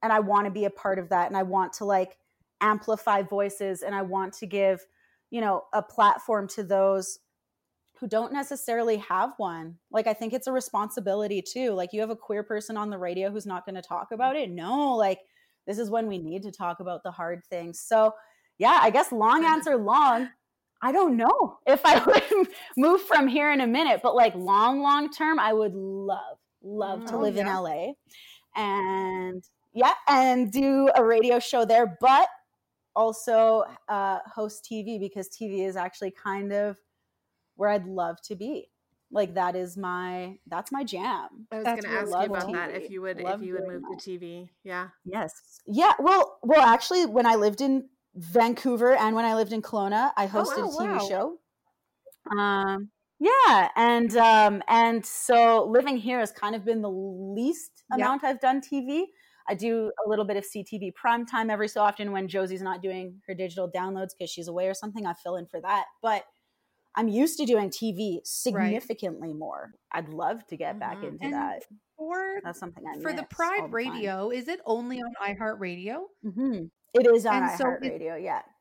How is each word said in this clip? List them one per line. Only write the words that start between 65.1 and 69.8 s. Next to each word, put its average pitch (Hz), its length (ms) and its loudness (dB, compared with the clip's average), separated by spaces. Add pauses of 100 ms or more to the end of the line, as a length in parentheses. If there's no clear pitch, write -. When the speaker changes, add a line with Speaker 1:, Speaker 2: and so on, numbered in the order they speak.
Speaker 1:
fill 180 220 -8
in 170 100 -10
for 170 140 -12
that. 196 260 -2 (160)
But 220 220 -2 (720)
I'm 226 140 -2
used 269 300 0
to 302 80 -2
doing 208 240 0
T 220 220 -6
V 185 240 -6
Speaker 3:
Right. - 100 -12
Speaker 1:
significantly 202 1080 -4
more. 110 420 -12 (160)